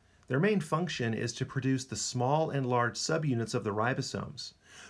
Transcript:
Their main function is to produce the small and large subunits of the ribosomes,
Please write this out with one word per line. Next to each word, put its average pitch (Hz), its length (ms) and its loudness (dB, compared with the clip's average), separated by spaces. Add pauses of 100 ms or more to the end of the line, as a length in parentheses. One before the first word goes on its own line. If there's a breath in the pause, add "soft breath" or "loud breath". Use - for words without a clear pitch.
(260 soft breath)
Their 131 140 2
main 202 200 4
function 143 540 0
is 113 200 -2
to - 120 -4
produce 131 400 0
the 110 100 -6
small 135 540 2
and 135 160 0
large 120 300 2
subunits 135 580 0
of 117 100 0
the 104 80 0
ribosomes, 113 800 -2 (380 loud breath)